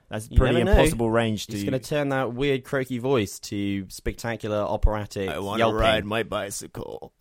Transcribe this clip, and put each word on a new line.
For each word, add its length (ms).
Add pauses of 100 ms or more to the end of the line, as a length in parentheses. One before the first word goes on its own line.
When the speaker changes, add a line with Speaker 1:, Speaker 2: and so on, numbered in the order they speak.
Speaker 1:
That's 200
Speaker 2:
You 80
Speaker 1:
pretty 180
Speaker 2:
never 100
know. 80
Speaker 1:
impossible 360
range 360
Speaker 2:
He's 160
Speaker 1:
to 40
Speaker 2:
gonna 140
turn 300
that 240
weird 320
croaky 320
voice 420
to 480
spectacular 720
operatic 720
Speaker 1:
"I 100
wanna 200
Speaker 2:
yelping. 200
Speaker 1:
ride 240
my 200
bicycle. 960